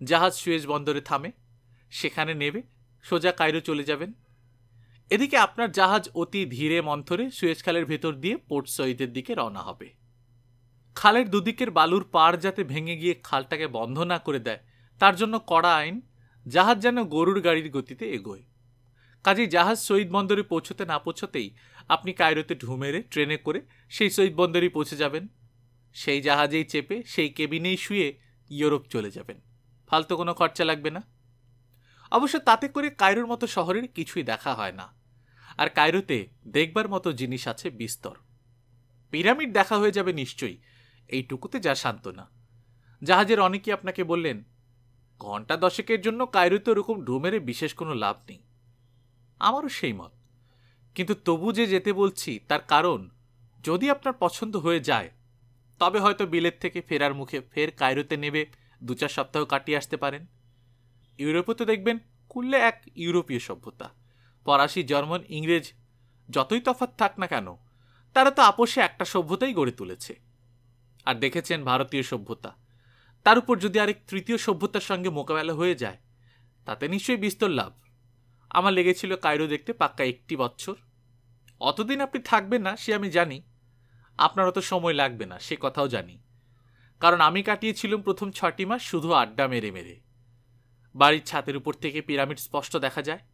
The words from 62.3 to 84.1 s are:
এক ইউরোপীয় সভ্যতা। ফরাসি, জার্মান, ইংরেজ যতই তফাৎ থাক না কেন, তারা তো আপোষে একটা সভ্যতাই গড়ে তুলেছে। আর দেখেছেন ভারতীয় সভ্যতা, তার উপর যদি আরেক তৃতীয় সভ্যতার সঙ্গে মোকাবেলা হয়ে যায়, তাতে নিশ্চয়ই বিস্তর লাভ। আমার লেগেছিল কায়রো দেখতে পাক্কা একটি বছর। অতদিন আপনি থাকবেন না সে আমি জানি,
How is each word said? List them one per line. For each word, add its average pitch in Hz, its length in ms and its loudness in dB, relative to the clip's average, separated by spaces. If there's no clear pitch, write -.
এক 226 260 2
ইউরোপীয় 170 440 -2
সভ্যতা। - 500 -12
ফরাসি, 143 380 4
জার্মান, 147 460 -2
ইংরেজ 156 440 -2
যতই 226 320 0
তফাৎ 247 360 -2
থাক 202 220 0
না 185 80 -4
কেন, 98 280 -4
তারা 269 180 6
তো 277 100 4
আপোষে 233 400 6
একটা 180 240 0
সভ্যতাই 185 480 -2
গড়ে 143 180 0
তুলেছে। - 480 -12
আর 127 100 2
দেখেছেন 147 480 -2
ভারতীয় 131 400 0
সভ্যতা, 113 520 -10
তার 220 140 8
উপর 240 220 0
যদি 202 200 0
আরেক 208 180 0
তৃতীয় 196 300 -4
সভ্যতার 196 440 -2
সঙ্গে 185 280 -4
মোকাবেলা 156 440 -2
হয়ে 170 220 0
যায়, 113 220 -6
তাতে 139 220 -6
নিশ্চয়ই 202 300 -2
বিস্তর 202 320 -2
লাভ। 123 240 -2
আমার 190 240 2
লেগেছিল 185 420 2
কায়রো 156 320 0
দেখতে 147 260 -6
পাক্কা 147 300 -2
একটি 127 320 -4
বছর। 135 400 -6
অতদিন 220 400 0
আপনি 269 200 -4
থাকবেন 214 400 2
না 190 160 -4
সে - 160 -4
আমি 202 160 -2
জানি, 160 320 0